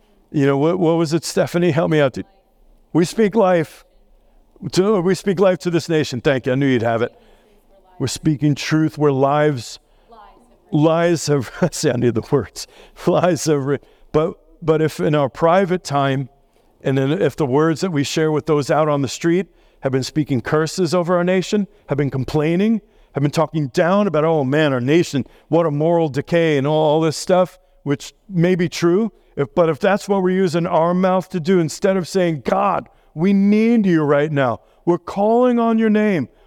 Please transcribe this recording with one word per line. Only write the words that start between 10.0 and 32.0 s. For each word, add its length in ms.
lies 560
have, 240
<laughs> 80
see, 180
I 80
need 180
the 160
words. 360
Lies 380
have, 200
re-, 140
but, 220
but 200
if 180
in 160
our 140
private 540
time, 440
and 160
then 140
if 260
the 80
words 360
that 100
we 120
share 280
with 160
those 220
out 200
on 120
the 60
street 400
have 100
been 120
speaking 380
curses 520
over 220
our 80
nation, 440
have 100
been 120
complaining, 720
have 80
been 100
talking 360
down 400
about, 180
"Oh 180
man, 300
our 80
nation, 440
what 180
a 60
moral 380
decay," 480
and 100
all, 280
all 60
this 140
stuff, 440
which 300
may 280
be 120
true, 440
if, 180
but 160
if 100
that's 300
what 140
we're 80
using 340
our 280
mouth 360
to 100
do, 200
instead 380
of 100